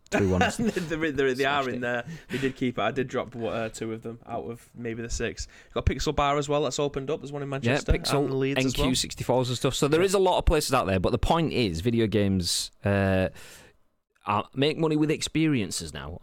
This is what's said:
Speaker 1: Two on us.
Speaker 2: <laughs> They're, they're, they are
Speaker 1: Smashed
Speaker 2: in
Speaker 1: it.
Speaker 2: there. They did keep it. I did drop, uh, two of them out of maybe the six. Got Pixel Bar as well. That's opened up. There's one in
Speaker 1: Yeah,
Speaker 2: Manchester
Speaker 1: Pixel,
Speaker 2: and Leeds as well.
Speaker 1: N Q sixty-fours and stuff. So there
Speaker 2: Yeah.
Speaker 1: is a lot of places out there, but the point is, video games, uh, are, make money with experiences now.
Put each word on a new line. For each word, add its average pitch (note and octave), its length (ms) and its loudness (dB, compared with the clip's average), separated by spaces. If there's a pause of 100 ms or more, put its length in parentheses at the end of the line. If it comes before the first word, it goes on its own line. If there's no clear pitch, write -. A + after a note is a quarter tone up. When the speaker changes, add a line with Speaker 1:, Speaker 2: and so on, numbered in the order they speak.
(100)
Speaker 1:
Two G2 260 2
on - 60 4
us. A3 140 0
Speaker 2:
<laughs> - 20 -6
They're, E3 520 -2
they're, C3+ 240 2
they C3+ 100 0
are C#3 200 0
Speaker 1:
Smashed B2+ 60 -4
Speaker 2:
in A#2 40 -4
Speaker 1:
it. A#2+ 60 -6
Speaker 2:
there. A#2+ 240 -2 (240)
They B2 100 -4
did C3 160 -2
keep B2+ 240 -2
it. G2+ 40 0
I G#2+ 100 0
did B2+ 160 -4
drop, A#2 260 -6
uh, A2+ 360 -4
two A2+ 220 -8
of A2+ 100 -10
them A#2 260 -12
out A#2 200 -8
of A#2 280 -14
maybe A#2 260 -8
the A#2 80 -8
six. - 380 -4 (260)
Got B2 120 -2
Pixel C#3 280 0
Bar C#3+ 240 2
as C#3+ 100 -2
well. D3 140 2
That's B2+ 160 -2
opened C#3 320 -2
up. D#3+ 100 -4
There's C#3 120 -14
one C#3+ 100 -8
in C#3 60 -8
Speaker 1:
Yeah, C#3 100 -4
Speaker 2:
Manchester C3+ 360 2
Speaker 1:
Pixel, C#3 320 0
Speaker 2:
and C3+ 120 -2
Leeds C3+ 260 2
as B2+ 140 0
well. C#3+ 80 2
Speaker 1:
N B2+ 40 2
Q B2+ 40 2
sixty-fours B2 540 0
and B2 100 -2
stuff. C3 160 0
So D3 140 2
there D#3 140 4
Speaker 2:
Yeah. G3 40 4
Speaker 1:
is F#3+ 80 2
a G3+ 60 6
lot F3+ 180 4
of - 60 0
places D3+ 280 2
out A#2+ 140 4
there, F#2+ 140 2
but F#2 100 2
the A#2 80 2
point E3 340 2
is, F2+ 280 0
video A#2 260 2
games, G2 640 0 (140)
uh, G2 460 2 (920)
are, G#2 200 2 (100)
make C#3+ 240 0
money D#3 180 2
with D3+ 140 2
experiences B2 840 -2
now. D2 280 -10